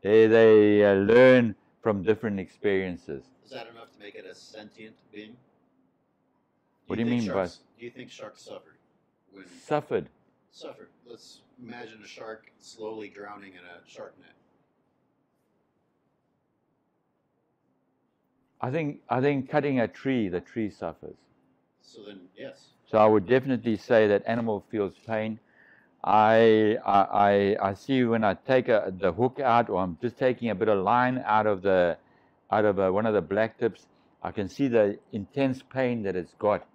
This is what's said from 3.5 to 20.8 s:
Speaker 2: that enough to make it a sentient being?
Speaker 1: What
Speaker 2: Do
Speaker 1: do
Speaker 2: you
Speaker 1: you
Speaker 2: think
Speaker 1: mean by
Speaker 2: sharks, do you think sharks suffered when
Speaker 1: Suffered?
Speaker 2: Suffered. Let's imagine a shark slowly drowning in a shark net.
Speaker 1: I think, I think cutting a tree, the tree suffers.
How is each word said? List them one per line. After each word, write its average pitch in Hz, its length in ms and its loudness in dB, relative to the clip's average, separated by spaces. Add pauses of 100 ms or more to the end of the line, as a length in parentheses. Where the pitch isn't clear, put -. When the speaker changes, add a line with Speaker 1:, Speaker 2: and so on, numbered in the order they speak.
Speaker 2:
that 117 160 -16
enough 117 240 -20
to - 60 -20
make 104 180 -20
it 101 100 -20
a 92 80 -20
sentient 107 600 -20 (160)
being? 107 240 -20 (1500)
Speaker 1:
What 95 100 -6
Speaker 2:
Do 113 60 -4
Speaker 1:
do 117 40 -2
Speaker 2:
you 120 60 -2
Speaker 1:
you 120 60 -2
Speaker 2:
think 107 80 -6
Speaker 1:
mean 92 80 -6
by 95 100 -2
Speaker 2:
sharks, 85 120 -16 (200)
do 117 60 -20
you 120 60 -16
think 123 200 -20
sharks - 320 -20
suffered 95 340 -20 (560)
when 95 120 -20 (200)
Speaker 1:
Suffered? 147 440 -6 (440)
Speaker 2:
Suffered. - 360 -20 (200)
Let's - 320 -20 (220)
imagine 117 420 -20
a - 40 -20
shark 110 500 -18
slowly 107 500 -16
drowning 101 440 -20
in 90 80 -20
a 87 280 -20
shark 104 300 -20
net. 82 160 -20 (4000)
Speaker 1:
I 123 100 -6
think, 147 280 -6 (100)
I 120 120 0
think 139 280 -2
cutting 139 320 -2
a 107 80 0
tree, 123 400 -4
the 87 120 -6
tree 104 300 -8
suffers. 80 460 -14 (680)